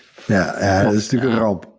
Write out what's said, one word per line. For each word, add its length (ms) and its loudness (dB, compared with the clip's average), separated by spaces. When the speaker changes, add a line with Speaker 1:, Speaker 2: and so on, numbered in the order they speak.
Speaker 1:
Ja, 340 0
ja, 220 2
dat 100 2
is 100 0
natuurlijk 300 0
Speaker 2:
Ja. 60 0
Speaker 1:
een 60 0
ramp. 340 -4